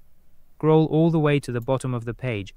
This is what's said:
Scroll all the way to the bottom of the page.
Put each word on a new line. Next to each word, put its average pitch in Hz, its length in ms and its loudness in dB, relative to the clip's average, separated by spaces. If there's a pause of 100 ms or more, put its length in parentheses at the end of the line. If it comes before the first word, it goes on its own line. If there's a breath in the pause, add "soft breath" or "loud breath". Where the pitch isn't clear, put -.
(580)
Scroll 156 280 4
all 165 240 2
the 165 80 0
way 147 200 2
to 123 140 -8
the 120 80 -4
bottom 127 320 -2
of 117 140 -6
the 120 80 -6
page. 107 420 -8